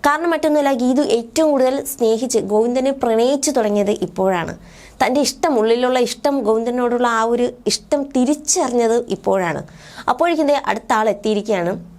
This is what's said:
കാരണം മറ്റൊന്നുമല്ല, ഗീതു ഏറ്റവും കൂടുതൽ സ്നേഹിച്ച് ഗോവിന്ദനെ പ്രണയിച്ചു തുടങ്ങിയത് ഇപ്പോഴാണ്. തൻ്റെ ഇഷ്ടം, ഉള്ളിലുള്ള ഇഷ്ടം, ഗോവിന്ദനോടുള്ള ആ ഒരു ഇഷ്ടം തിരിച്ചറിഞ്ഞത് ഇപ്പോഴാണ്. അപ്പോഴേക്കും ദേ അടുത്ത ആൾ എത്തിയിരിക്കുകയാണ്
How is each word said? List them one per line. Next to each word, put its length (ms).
കാരണം 280
മറ്റൊന്നുമല്ല, 380
ഗീതു 200
ഏറ്റവും 340
കൂടുതൽ 240
സ്നേഹിച്ച് 440
ഗോവിന്ദനെ 500
പ്രണയിച്ചു 560
തുടങ്ങിയത് 360
ഇപ്പോഴാണ്. 460
തൻ്റെ 240
ഇഷ്ടം, 340
ഉള്ളിലുള്ള 380
ഇഷ്ടം, 260
ഗോവിന്ദനോടുള്ള 600
ആ 20
ഒരു 140
ഇഷ്ടം 300
തിരിച്ചറിഞ്ഞത് 840
ഇപ്പോഴാണ്. 440
അപ്പോഴേക്കും 400
ദേ 80
അടുത്ത 280
ആൾ 160
എത്തിയിരിക്കുകയാണ് 580